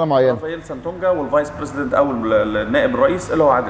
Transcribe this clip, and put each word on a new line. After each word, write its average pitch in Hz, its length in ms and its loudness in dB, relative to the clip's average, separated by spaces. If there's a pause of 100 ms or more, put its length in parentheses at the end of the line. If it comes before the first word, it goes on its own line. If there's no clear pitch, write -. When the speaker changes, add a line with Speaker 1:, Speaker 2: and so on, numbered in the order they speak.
Speaker 1:
سان-، 156 40 0
Speaker 2:
معينة. 131 240 4
Speaker 1:
رافائيل 160 300 -8
سانتونجا 170 480 -6
والفايس 147 460 0
president 139 380 -6
أو 139 160 2
ال-، 113 220 -2
ال-، 107 240 2
النائب 120 380 0
الرئيس 151 380 0
اللي 160 120 4
هو 143 60 6
عادل 123 200 2